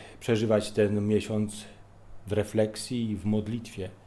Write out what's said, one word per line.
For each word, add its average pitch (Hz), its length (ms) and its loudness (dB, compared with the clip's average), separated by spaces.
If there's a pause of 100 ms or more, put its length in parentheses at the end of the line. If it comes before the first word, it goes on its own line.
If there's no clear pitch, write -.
(200)
przeżywać 110 500 2
ten 104 360 2
miesiąc 107 580 0 (640)
w 95 60 -6
refleksji 107 800 0
i 104 60 -2
w 90 80 -8
modlitwie 104 680 -2 (160)